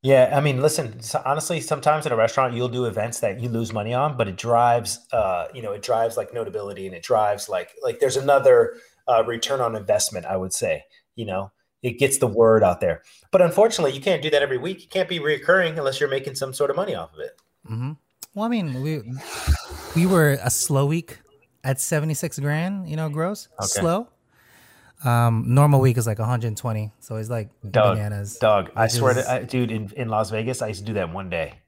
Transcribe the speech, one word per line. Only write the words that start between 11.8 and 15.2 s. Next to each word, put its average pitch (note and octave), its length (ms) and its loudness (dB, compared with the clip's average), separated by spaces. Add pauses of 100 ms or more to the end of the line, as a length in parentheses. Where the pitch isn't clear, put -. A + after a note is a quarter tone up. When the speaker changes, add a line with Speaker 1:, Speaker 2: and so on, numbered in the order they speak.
Speaker 1:
It B2 180 -6
gets C3+ 200 2
the B2+ 80 2
word A2 360 6
out F2+ 160 4
there. E2+ 220 -2 (300)
But F#3 100 6
unfortunately, F3 500 4
you C3+ 100 -8
can't F3 200 0
do D3+ 80 -4
that D3 120 4
every C3 160 0
week. F3+ 260 -8
You - 40 -20
can't F#3+ 220 -2
be F3 100 -4
reoccurring D#3 580 0